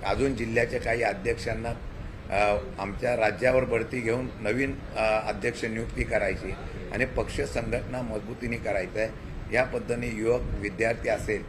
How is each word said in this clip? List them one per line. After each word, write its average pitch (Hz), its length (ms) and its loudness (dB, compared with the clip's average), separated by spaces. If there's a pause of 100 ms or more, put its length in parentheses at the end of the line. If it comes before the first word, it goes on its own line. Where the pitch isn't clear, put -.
अजून 117 320 2
जिल्ह्याच्या 117 440 2
काही 117 220 2
अध्यक्षांना, 113 680 0 (640)
अ, 104 260 6 (260)
आमच्या 101 340 0
राज्यावर 113 480 4
बढती 117 360 0
घेऊन 120 280 0 (120)
नवीन, 123 380 0 (180)
अ, 110 320 2
अध्यक्ष 117 360 -2
नियुक्ती 117 380 -2
करायची 101 520 0 (380)
आणि 110 120 2
पक्ष 127 360 -2
संघटना 120 640 -2
मजबूतीने 117 540 -4
करायचं 101 440 -2
आहे. 110 80 2 (460)
या 120 100 6
पद्धतीने 120 520 -2
युवक 113 280 4
विद्यार्थी 110 640 0
असेल 101 400 0